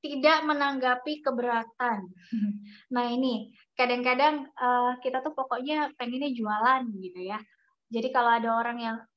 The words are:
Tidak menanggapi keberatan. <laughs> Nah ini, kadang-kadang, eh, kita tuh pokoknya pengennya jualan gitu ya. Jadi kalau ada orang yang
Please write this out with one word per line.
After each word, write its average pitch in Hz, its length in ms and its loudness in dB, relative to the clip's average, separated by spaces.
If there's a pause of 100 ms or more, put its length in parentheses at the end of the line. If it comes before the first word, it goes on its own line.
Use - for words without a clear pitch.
Tidak 302 400 4
menanggapi 277 800 0
keberatan. 240 760 -2 (300)
<laughs> - 640 -4
Nah 240 160 0
ini, 240 400 -2 (240)
kadang-kadang, 254 720 2
eh, 247 460 0 (100)
kita 262 220 -4
tuh 302 100 -4
pokoknya 277 640 -2
pengennya 254 340 -4
jualan 233 540 2 (160)
gitu 180 260 -10
ya. 208 140 -8 (500)
Jadi 233 240 -2
kalau 240 220 4
ada 226 240 0
orang 240 180 -4
yang 226 180 -4 (200)